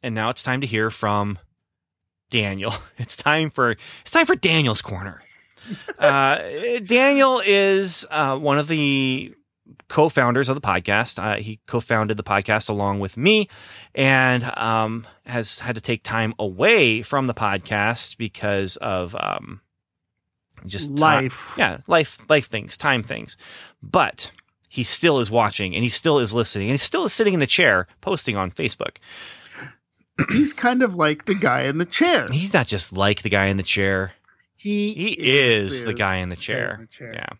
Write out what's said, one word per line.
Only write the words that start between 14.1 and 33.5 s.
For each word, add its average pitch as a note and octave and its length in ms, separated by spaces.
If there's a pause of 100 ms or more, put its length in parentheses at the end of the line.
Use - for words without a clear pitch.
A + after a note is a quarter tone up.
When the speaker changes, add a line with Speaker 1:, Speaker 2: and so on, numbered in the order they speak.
Speaker 1:
um, A2+ 500 (180)
has A#2+ 340
had B2 160
to A2 60
take A2+ 220
time A2+ 340
away A#2 640
from C3+ 260
the A#2+ 60
podcast G#2 840
because G2+ 580
of, F#2 420
um, - 440 (1040)
just C#3 320
ti-, D3 40
Speaker 2:
Life. C#3 560
Speaker 1:
yeah, G#2 200 (100)
life, D#3+ 400
life D3+ 220
things, G#2 260
time C3 260
things. A1+ 360 (440)
But - 500 (360)
he - 160
still C#3+ 380
is G#2 100
watching, G#2 440
and G2 60
he B2 80
still D3 300
is A2+ 140
listening, G#2+ 340
and B2 60
he C#3+ 40
still E4+ 280
is A3 80
sitting G#3 220
in E3 40
the - 80
chair G#2+ 400 (140)
posting D#3+ 340
on F#2+ 160
Facebook. - 460 (1200)
Speaker 2:
<clears throat> - 120
He's C#4+ 220
kind B3 320
of G3+ 120
like D3+ 280
the G3+ 120
guy C3 260
in C#3 160
the F3 80
chair. D4 440
Speaker 1:
He's E3 240
not C#3+ 140
just - 240
like G2 300
the G#2+ 80
guy G2 160
in G2 100